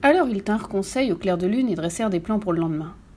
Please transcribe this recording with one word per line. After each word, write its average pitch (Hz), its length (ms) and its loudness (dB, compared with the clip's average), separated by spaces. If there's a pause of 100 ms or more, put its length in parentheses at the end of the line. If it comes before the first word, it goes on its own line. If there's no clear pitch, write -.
Alors 302 260 6
ils 202 160 -2
tinrent 214 240 -2
conseil 208 440 0
au 170 40 2
clair 180 220 0
de 180 100 0
lune 240 220 2
et 185 60 0
dressèrent 170 340 -2
des 180 100 0
plans 208 200 -2
pour 196 140 -2
le 165 60 0
lendemain. 160 340 -2 (240)